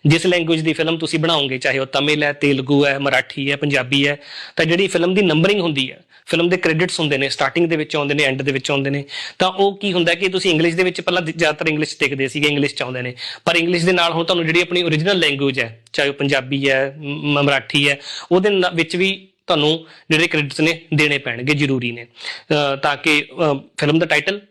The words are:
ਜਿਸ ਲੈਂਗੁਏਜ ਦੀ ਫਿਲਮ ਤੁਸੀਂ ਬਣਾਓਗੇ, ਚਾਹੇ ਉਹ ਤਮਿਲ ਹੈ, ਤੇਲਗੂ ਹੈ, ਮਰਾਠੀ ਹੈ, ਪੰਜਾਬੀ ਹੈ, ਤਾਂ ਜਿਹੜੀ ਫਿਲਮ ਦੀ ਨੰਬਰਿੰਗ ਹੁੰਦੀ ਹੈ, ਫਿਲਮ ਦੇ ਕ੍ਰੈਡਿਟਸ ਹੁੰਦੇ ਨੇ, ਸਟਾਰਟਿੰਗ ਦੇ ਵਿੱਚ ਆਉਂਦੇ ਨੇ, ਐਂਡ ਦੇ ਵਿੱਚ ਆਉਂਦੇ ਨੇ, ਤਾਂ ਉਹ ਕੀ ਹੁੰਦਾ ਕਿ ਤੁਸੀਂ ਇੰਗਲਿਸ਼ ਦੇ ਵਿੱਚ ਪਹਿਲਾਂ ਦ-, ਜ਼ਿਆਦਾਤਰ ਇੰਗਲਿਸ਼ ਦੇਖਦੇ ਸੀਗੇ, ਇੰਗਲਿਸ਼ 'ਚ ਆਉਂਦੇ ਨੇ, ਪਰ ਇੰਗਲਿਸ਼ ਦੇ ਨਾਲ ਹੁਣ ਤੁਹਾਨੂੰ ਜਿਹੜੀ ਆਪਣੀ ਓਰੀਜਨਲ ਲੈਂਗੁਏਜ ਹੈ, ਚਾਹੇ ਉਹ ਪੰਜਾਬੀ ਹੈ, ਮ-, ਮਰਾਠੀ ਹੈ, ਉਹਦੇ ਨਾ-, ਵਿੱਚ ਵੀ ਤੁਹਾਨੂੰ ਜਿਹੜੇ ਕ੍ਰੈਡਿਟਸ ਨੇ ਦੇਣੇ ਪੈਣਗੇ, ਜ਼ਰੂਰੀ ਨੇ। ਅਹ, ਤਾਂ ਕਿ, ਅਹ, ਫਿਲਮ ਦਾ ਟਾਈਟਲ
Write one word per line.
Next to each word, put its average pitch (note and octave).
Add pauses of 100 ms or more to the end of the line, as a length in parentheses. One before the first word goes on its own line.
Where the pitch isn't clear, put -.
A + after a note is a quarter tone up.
ਜਿਸ E3
ਲੈਂਗੁਏਜ E3+
ਦੀ D#3+
ਫਿਲਮ E3
ਤੁਸੀਂ D#3+
ਬਣਾਓਗੇ, D3
ਚਾਹੇ C3
ਉਹ C3+
ਤਮਿਲ D3
ਹੈ, D3
ਤੇਲਗੂ C#3+
ਹੈ, C#3
ਮਰਾਠੀ C#3
ਹੈ, C#3+
ਪੰਜਾਬੀ C#3
ਹੈ, C#3+ (380)
ਤਾਂ E3
ਜਿਹੜੀ F3
ਫਿਲਮ F3
ਦੀ G#3
ਨੰਬਰਿੰਗ F3+
ਹੁੰਦੀ D3
ਹੈ, - (220)
ਫਿਲਮ E3+
ਦੇ F3+
ਕ੍ਰੈਡਿਟਸ F3
ਹੁੰਦੇ C#3+
ਨੇ, C#3
ਸਟਾਰਟਿੰਗ D3
ਦੇ E3
ਵਿੱਚ D3+
ਆਉਂਦੇ C#3+
ਨੇ, D3
ਐਂਡ C3+
ਦੇ C#3
ਵਿੱਚ C3+
ਆਉਂਦੇ C#3
ਨੇ, C#3 (340)
ਤਾਂ F#3
ਉਹ G3
ਕੀ G3+
ਹੁੰਦਾ E3+
ਕਿ F#3
ਤੁਸੀਂ F#3
ਇੰਗਲਿਸ਼ E3
ਦੇ F#3
ਵਿੱਚ F3+
ਪਹਿਲਾਂ F3+
ਦ-, D#3+
ਜ਼ਿਆਦਾਤਰ D#3+
ਇੰਗਲਿਸ਼ D3+
ਦੇਖਦੇ C3+
ਸੀਗੇ, D3
ਇੰਗਲਿਸ਼ D3
'ਚ -
ਆਉਂਦੇ B2+
ਨੇ, B2 (300)
ਪਰ E3+
ਇੰਗਲਿਸ਼ E3+
ਦੇ F#3
ਨਾਲ E3+
ਹੁਣ E3
ਤੁਹਾਨੂੰ E3+
ਜਿਹੜੀ E3
ਆਪਣੀ F3
ਓਰੀਜਨਲ E3+
ਲੈਂਗੁਏਜ C#3
ਹੈ, A2+ (100)
ਚਾਹੇ C#3+
ਉਹ C#3
ਪੰਜਾਬੀ C#3
ਹੈ, C3+
ਮ-, D3
ਮਰਾਠੀ C#3+
ਹੈ, C#3 (340)
ਉਹਦੇ F#3+
ਨਾ-, F#3
ਵਿੱਚ E3
ਵੀ F#3+ (180)
ਤੁਹਾਨੂੰ D#3+ (240)
ਜਿਹੜੇ D#3+
ਕ੍ਰੈਡਿਟਸ D3
ਨੇ D#3+ (140)
ਦੇਣੇ D3
ਪੈਣਗੇ, B2+
ਜ਼ਰੂਰੀ C3+
ਨੇ। A#2+
ਅਹ, -
ਤਾਂ C#3+
ਕਿ, D3
ਅਹ, D#3 (240)
ਫਿਲਮ D#3
ਦਾ F3
ਟਾਈਟਲ D3+ (100)